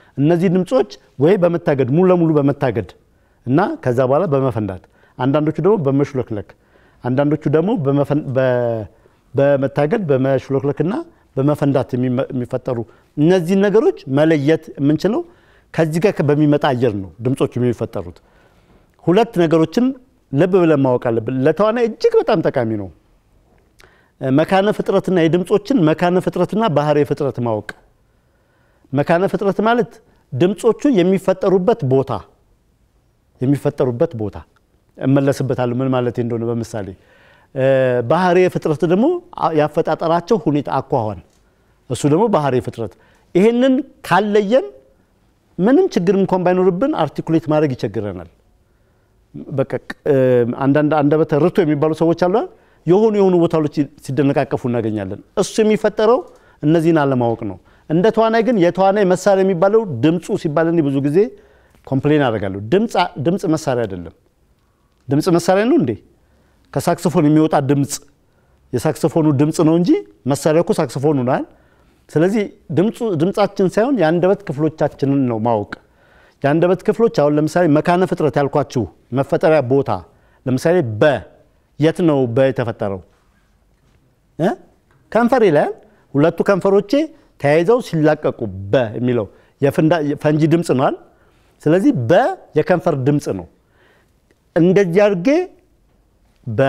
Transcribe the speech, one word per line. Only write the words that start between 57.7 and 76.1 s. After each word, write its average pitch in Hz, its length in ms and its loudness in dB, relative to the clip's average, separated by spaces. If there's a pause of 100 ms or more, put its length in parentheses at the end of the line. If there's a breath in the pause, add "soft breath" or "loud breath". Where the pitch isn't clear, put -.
እንደ 175 200 0
ተዋናይ 226 340 0
ግን 226 140 0
የተዋናይ 190 480 2
መሳሪያ 190 380 2
የሚባለው 196 380 2 (180)
ድምጹ 160 260 0 (120)
ሲባል 165 300 -2
እኔ 170 140 0
ብዙ 139 200 -2
ጊዜ 143 160 -2 (720 soft breath)
ኮምፕሌን 143 360 0
አደርጋለሁ። 101 420 -4
ድምጽ 202 300 0
አ-፣ 180 220 0
ድምጽ 165 300 -2
መሳሪያ 139 360 -2
አይደለም። 90 300 -10 (920)
ድምጽ 156 220 0
መሳሪያ 185 360 2
ነው 302 120 2
እንዴ? 139 140 0 (800)
ከሳክስፎን 165 520 0
የሚወጣ 156 360 4
ድምጽ 139 320 0 (800)
የሳክስፎኑ 156 600 0
ድምጽ 151 280 0
ነው 160 140 4
እንጂ 175 140 0 (360)
መሳሪያው 156 380 0
እኮ - 100 -4
ሳክስፎኑ 143 440 -2
ነው 127 160 0
አይደል? 247 120 -4 (640 soft breath)
ስለዚህ 196 340 0 (260)
ድምጹ፣ 175 280 -2 (180)
ድምጻችን 190 540 0
ሳይሆን 262 280 0
የአንደበት 175 460 0
ክፍሎቻችንን 143 840 -2
ነው 117 140 -2
ማወቅ። 110 320 -2 (720 soft breath)